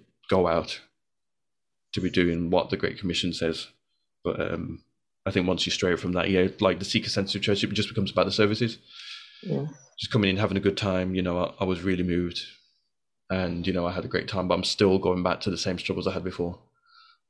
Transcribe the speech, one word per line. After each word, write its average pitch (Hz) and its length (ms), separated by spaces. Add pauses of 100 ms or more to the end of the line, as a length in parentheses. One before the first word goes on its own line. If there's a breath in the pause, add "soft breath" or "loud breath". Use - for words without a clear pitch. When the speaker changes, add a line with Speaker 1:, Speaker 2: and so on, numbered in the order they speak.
(300)
Speaker 1:
go 95 180
out 82 340 (1120)
to 92 80
be 90 80
doing 85 400
what 90 200
the 98 80
Great - 220
Commission 87 340
says. - 340 (560)
But, - 180
um, 85 420 (420)
I 98 60
think 92 160
once 90 180
you 90 60
stray 90 240
from 87 180
that, 90 160
yeah, 92 180 (140)
like, 92 180
the 95 60
seeker-sensitive - 560
church, 101 220
it - 100
just 101 160
becomes 98 220
about - 140
the 101 60
services. 110 460 (680 loud breath)
Speaker 2:
Yeah. 143 220 (340)
Speaker 1:
Just - 120
coming 101 180
in, 95 80
having 98 200
a - 40
good 98 160
time. 92 380
You 92 60
know, 87 220
I, - 160
I 101 60
was 90 160
really 90 220
moved, 87 360 (920)
and, 87 380
you 92 60
know, 87 120
I 87 60
had 85 140
a 117 40
great - 200
time, 90 180
but 87 80
I'm 92 80
still 95 340
going 90 260
back 87 180
to - 100
the 85 60
same 90 200
struggles 90 300
I 95 60
had 87 100
before. 90 360 (720 soft breath)